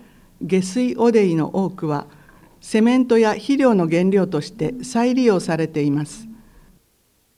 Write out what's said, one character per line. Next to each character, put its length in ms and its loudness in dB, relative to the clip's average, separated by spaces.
下 200 0
水 340 -4
汚 160 2
泥 240 2
の 120 0
多 220 -4
く 180 -8
は、 200 -6
セ 200 -2
メ 160 4
ン 80 2
ト 120 2
や 160 4
肥 240 -2
料 160 4
の 160 2
原 140 2
料 240 2
と 140 -2
し 100 -14
て 320 -6
再 320 -2
利 100 2
用 140 4
さ 160 -4
れ 120 -2
て 140 -4
い 100 0
ま 140 -2
す。 220 -16